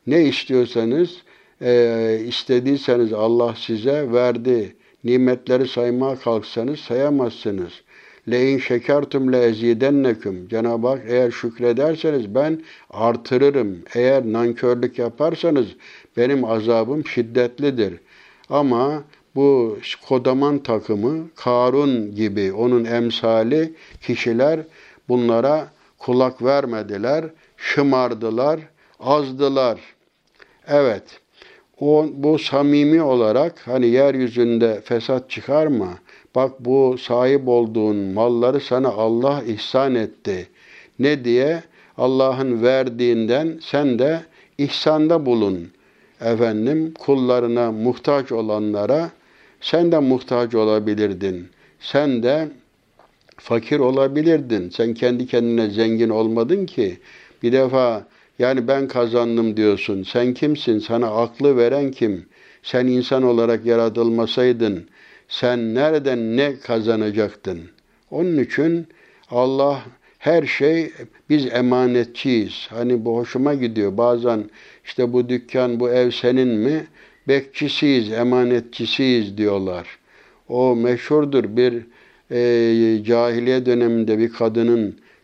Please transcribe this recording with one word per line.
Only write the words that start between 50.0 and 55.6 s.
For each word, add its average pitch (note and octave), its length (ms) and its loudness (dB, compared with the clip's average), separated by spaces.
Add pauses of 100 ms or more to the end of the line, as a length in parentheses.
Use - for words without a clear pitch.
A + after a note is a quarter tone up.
olabilirdin. G#2 920 0 (320)
Sen C#3 420 0
de D3+ 260 0 (880)
fakir A#2 420 -2
olabilirdin. C3+ 920 0
Sen A#2 240 -2
kendi B2 320 0
kendine A#2 440 0